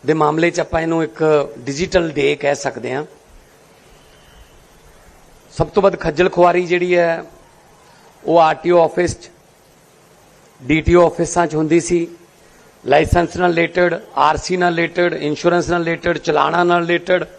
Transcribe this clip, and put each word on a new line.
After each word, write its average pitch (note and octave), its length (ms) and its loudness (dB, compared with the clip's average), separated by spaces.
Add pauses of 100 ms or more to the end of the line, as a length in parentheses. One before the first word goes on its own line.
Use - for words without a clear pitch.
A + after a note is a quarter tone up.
ਦੇ D3+ 60 0
ਮਾਮਲੇ D#3 380 0
'ਚ D3 100 -6
ਆਪਾਂ - 200 -4
ਇਹਨੂੰ E3 240 -2
ਇੱਕ D#3 440 0 (100)
ਡਿਜੀਟਲ D#3+ 520 -4
ਡੇ C#3+ 260 -2
ਕਹਿ C#3+ 180 -2
ਸਕਦੇ B2+ 400 -8
ਹਾਂ। D3 100 -6 (2500)
ਸਭ E3 140 -2
ਤੋਂ G3+ 160 0
ਵੱਧ F#3+ 180 2
ਖੱਜਲ E3 280 0
ਖੁਆਰੀ F3 380 2
ਜਿਹੜੀ F3 300 0
ਹੈ E3+ 280 0 (1000)
ਉਹ E3 140 2
ਆਰ D#3 160 4
ਟੀ E3+ 160 -4
ਓ F3 120 6
ਆਫਿਸ E3 380 -2
'ਚ, - 100 -20 (1300)
ਡੀ D3 180 0
ਟੀ E3+ 140 2
ਓ F3 120 6
ਆਫਿਸਾਂ E3 400 -2
'ਚ D3+ 80 -8
ਹੁੰਦੀ D#3+ 260 2
ਸੀ। E3+ 280 -2 (800)
ਲਾਇਸੈਂਸ D#3+ 500 2
ਨਾਲ F3+ 140 0
ਰਿਲੇਟਿਡ, E3+ 440 0 (220)
ਆਰ D3 200 2
ਸੀ F3+ 200 -4
ਨਾਲ F3 180 0
ਰਿਲੇਟਿਡ, E3+ 380 -2
ਇੰਸ਼ੋਰੈਂਸ D#3 580 -2
ਨਾਲ F3 140 0
ਰਿਲੇਟਿਡ, E3 340 -4
ਚਲਾਣਾ D#3 460 0
ਨਾਲ F3 160 2
ਰਿਲੇਟਿਡ E3+ 440 -2 (140)